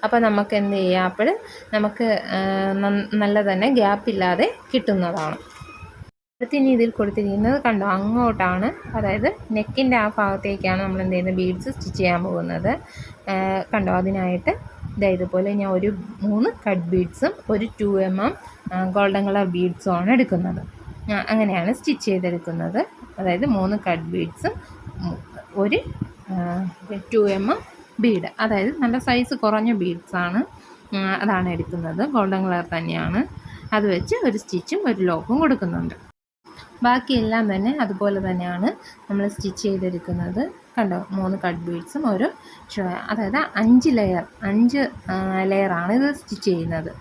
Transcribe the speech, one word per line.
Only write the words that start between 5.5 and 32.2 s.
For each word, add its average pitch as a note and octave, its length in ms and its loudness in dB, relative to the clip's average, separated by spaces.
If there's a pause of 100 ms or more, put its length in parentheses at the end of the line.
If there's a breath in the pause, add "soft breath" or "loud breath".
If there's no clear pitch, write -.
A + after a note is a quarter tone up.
അടുത്ത് - 380 -6
ഇനി C4+ 140 4
ഇതിൽ A#3 200 4
കൊടുത്തിരിക്കുന്നത് G#3 760 0
കണ്ടോ, G3+ 200 2
അങ്ങോട്ടാണ്, G3+ 1080 0
അതായത് G#3+ 380 0 (180)
നെക്കിൻ്റെ B3 440 2
ആ G#3+ 220 2
ഭാഗത്തേക്കാണ് G3 640 0
നമ്മൾ F#3+ 180 -2
എന്ത് F#3 120 0
ചെയ്യുന്നത്, F3+ 220 0
ബീഡ്സ് F#3 360 -2
സ്റ്റിച്ച് - 280 -8
ചെയ്യാൻ F3+ 260 2
പോകുന്നത്. F3 540 -2 (520 loud breath)
ആ, F#3+ 340 0 (100)
കണ്ടോ, F#3+ 180 0
അതിനായിട്ട് F#3 840 -2 (240)
ദാ G3+ 100 2
ഇതുപോലെ F#3 460 0
ഞാൻ G3 160 -2
ഒരു F#3+ 260 0 (260)
മൂന്ന് G#3+ 280 2 (180)
കട്ട് F#3 140 0
ബീഡ്സും F3+ 500 0 (180)
ഒരു A3 180 0 (120)
ടു G3+ 220 2
എം F#3+ 200 0
എം, D4 120 0 (380 loud breath)
ആ, F#3 180 -2
ഗോൾഡൻ G3 360 2
കളർ G3+ 180 2
ബീഡ്സും F3+ 520 0
ആണ് F3+ 140 0
എടുക്കുന്നത്. F3+ 560 2 (460)
ആ, G3+ 180 -2
അങ്ങനെയാണ് G3+ 420 2
സ്റ്റിച്ച് - 320 -2
ചെയ്തെടുക്കുന്നത്. F3 840 -2 (320)
അതായത് F#3+ 280 0
മൂന്ന് G3+ 300 2 (140)
കട്ട് E3 140 -2
ബീഡ്സും E3+ 480 -4 (1040 loud breath)
ഒരു, G#3 240 2 (500)
ആ, F3+ 380 -2 (460)
ടു G#3+ 160 6
എം G3 220 0
എം A4 60 0 (420)
ബീഡ്, G#3 280 2 (120)
അതായത് A3 380 0
നല്ല B3 200 0
സൈസ് B3 360 0
കുറഞ്ഞ G#3+ 380 2
ബീഡ്സാണ്. F3+ 720 -2 (520 loud breath)
ആ, F#3+ 260 -2
അതാണ് F#3 260 2
എടുക്കുന്നത്. E3+ 600 -4
ഗോൾഡൻ G3 360 2